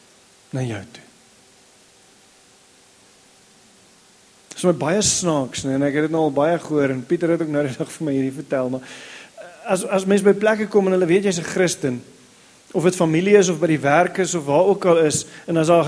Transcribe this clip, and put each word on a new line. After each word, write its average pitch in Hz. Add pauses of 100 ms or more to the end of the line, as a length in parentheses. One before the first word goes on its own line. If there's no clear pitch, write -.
(500)
Na 131
jou 113 (120)
toe. - (3500)
Dit -
is -
my 175
baie 160
snaaks, 147
nee, 135
en 143
ek 139
het 156
dit 160
nou 160
al 143
baie 156
gehoor, 147
en 131
Pieter 170
het 170
ook 151
nou 147
die 127
dag 160
vir 165
my 139
hierdie 135
vertel, 131
maar 127 (840)
as, 185
as 190
mens 196
by 196
plekke 214
kom 196
en 185
hulle 180
weet 196
jy's 175
'n 160
Christen, 156 (760)
of 160
dit 175
familie 180
is, 185
of 160
by 165
die 151
werk 160
is, 175
of 160
waar 143
ook 196
al 165
is, - (200)
en 170
as 160
daar 165